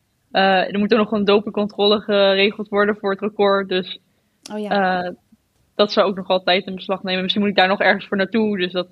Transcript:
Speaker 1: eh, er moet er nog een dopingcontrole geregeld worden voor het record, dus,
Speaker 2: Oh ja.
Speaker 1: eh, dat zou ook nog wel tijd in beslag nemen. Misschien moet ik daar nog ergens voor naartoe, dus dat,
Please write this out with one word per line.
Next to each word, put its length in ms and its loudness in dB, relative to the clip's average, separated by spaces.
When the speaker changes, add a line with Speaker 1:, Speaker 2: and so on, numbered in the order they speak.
Speaker 1:
eh, 400 2
er 60 -4
moet 140 0
er 60 4
nog 140 0
een 120 -2
dopingcontrole 760 0
geregeld 680 0
worden 320 0
voor 100 -4
het 100 -4
record, 480 0
dus, 300 -4
Speaker 2:
Oh 60 -8
ja. 460 -2
Speaker 1:
eh, 60 -8
dat 160 2
zou 140 4
ook 100 -2
nog 100 -10
wel 160 0
tijd 240 0
in 80 -10
beslag 280 -8
nemen. 200 -4
Misschien 200 -2
moet 100 0
ik 60 -6
daar 100 6
nog 120 0
ergens 260 0
voor 100 -6
naartoe, 420 0
dus 140 -4
dat, 200 -4